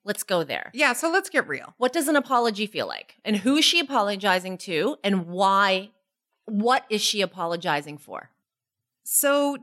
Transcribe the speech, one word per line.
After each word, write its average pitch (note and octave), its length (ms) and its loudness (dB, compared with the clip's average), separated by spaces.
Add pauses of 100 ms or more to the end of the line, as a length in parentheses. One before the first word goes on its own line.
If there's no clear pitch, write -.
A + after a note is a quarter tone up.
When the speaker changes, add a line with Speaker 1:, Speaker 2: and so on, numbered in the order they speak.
Speaker 1:
let's G3+ 200 -6
go F3 180 0
there. C3 320 -8
Speaker 2:
Yeah, C#4 180 2
so C#4 160 -2
let's F#4+ 220 0
get C#4+ 160 0
real. C#3+ 320 -8
Speaker 1:
What B3+ 140 0
does D#4 160 -2
an D4+ 80 4
apology A#3 500 0
feel B2 220 -4
like? G#1+ 260 -12 (100)
And G#3+ 120 0
who B3+ 220 2
is D4+ 60 2
she E4+ 140 4
apologizing G3+ 800 0
to? G3+ 460 -2
And F#3+ 240 0
why? G3 640 2 (560)
What A3+ 440 2
is G#3 100 0
she G#3 200 -2
apologizing E3+ 800 -2
for? - 320 -16 (760)
Speaker 2:
So C#4+ 580 2